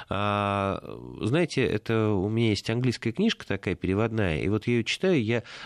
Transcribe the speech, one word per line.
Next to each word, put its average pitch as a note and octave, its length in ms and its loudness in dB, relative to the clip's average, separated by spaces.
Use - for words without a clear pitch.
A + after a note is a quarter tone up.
а, G2+ 760 0
знаете, C3+ 440 2
это G#2+ 460 0
у G2+ 180 0
меня A2+ 200 2
есть G2+ 200 0
английская A#2+ 420 0
книжка G3+ 360 0
такая G2+ 280 -2
переводная, G2 640 0
и D2+ 80 0
вот G#2 180 0
я A#2+ 80 2
её A#2 80 2
читаю, E3+ 400 0
я, A2+ 200 0